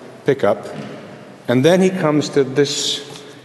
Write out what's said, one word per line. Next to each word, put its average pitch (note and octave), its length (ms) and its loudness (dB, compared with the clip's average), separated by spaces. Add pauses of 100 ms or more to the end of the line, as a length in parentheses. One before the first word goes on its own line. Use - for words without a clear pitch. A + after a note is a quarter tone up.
(260)
pick C#3 180 2
up. - 220 0 (840)
And B2+ 180 4
then F3+ 160 6
he F#3 80 4
comes D#3 400 0
to C#3+ 140 2
this, - 800 -2 (220)